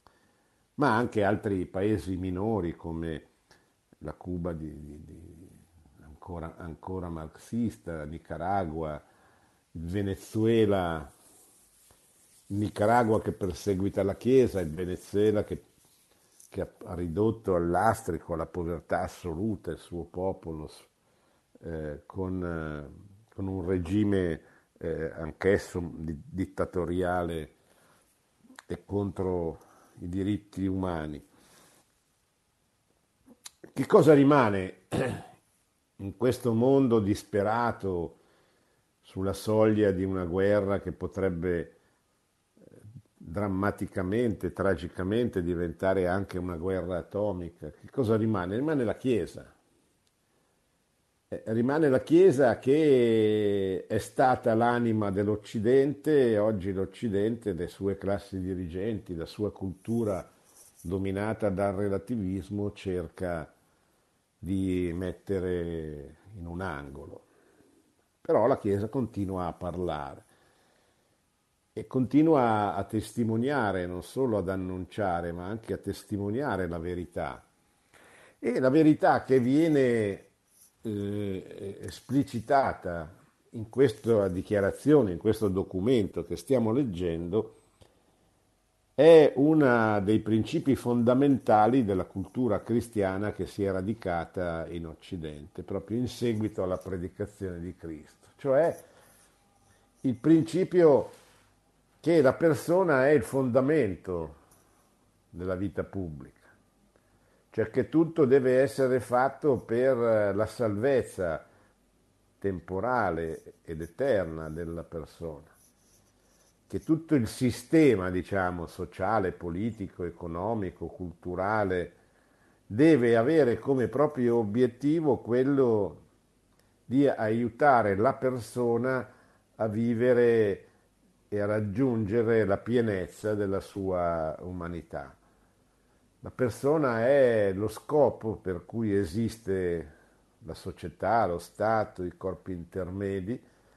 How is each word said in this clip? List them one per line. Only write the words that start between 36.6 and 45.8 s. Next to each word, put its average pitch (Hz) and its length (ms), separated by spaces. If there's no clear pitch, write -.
disperato 101 1160
sulla 95 320
soglia 107 580
di 92 120
una 95 220
guerra 98 540
che 90 120
potrebbe, 87 680
eh, - 1200
drammaticamente, 98 1400
tragicamente 95 920
diventare 87 640